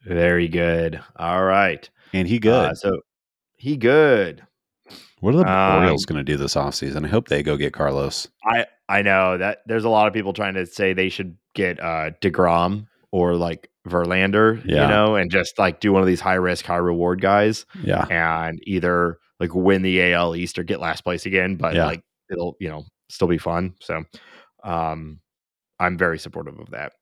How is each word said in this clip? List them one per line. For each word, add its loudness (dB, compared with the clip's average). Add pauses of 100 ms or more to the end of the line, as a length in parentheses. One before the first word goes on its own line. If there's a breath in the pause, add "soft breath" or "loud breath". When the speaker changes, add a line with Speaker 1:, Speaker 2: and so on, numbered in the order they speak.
Speaker 1:
Very 2
good. -2 (160)
All -2
right. 2 (260 soft breath)
Speaker 2:
And -2
he 0
Speaker 1:
Uh, -2
Speaker 2:
good. 2
Speaker 1:
so -2 (560)
he -4
good. 4 (760 loud breath)
Speaker 2:
What 2
are 6
the 2
Speaker 1:
Um, 4
Speaker 2:
Orioles 2
gonna -4
do -2
this -4
offseason? -4
I -6
hope 0
they 0
go 0
get -4
Carlos. -4 (160)
Speaker 1:
I, 0 (220)
I 2
know 2
that -4
there's -2
a 0
lot 4
of 0
people -4
trying -4
to -4
say -2
they 0
should -10 (180)
get, -2
uh, -6 (100)
DeGrom 0 (240)
or, 2
like, -6 (180)
Verlander, 2
you 4
Speaker 2:
Yeah. 4
Speaker 1:
know, 4
and 0
just, -2
like, 0
do 2
one 4
of 4
these 2
high 0
risk, -2
high -4
reward 0
guys. 2 (180 loud breath)
Speaker 2:
Yeah. 0
Speaker 1:
And -2
either, 0 (220)
like, -4
win 4
the 0
A 4
L 0
East -8
or -6
get -6
last -6
place -6
again, -2
but -4
Speaker 2:
Yeah. 2
Speaker 1:
like, -6 (260)
it'll, -8
you -8
know, -12 (260)
still -2
be 0
fun. -4
So, -8 (600 loud breath)
um, -6 (600)
I'm 0
very 0
supportive -14
of -20
that. -12